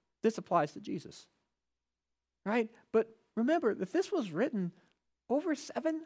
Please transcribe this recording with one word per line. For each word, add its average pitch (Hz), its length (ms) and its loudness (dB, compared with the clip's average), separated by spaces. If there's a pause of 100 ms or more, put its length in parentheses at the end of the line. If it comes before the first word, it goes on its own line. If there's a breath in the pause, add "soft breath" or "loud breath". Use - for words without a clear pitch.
(200)
this 220 160 2
applies 170 360 0
to 123 80 -14
Jesus, - 460 -10 (1160)
right? 220 240 0 (240 loud breath)
But 220 160 4 (280)
remember 247 380 4
that 190 180 -4
this 381 200 2
was 233 180 0
written 180 420 0 (580 soft breath)
over 302 240 0
seven 320 500 -4